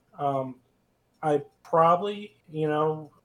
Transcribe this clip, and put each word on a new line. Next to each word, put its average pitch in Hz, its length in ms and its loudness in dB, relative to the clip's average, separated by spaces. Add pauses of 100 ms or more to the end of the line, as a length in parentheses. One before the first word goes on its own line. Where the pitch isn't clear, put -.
(180)
Um, 135 380 -4 (680)
I 147 200 0 (200)
probably, 190 720 2 (140)
you 156 180 -4
know, 156 420 -2 (140)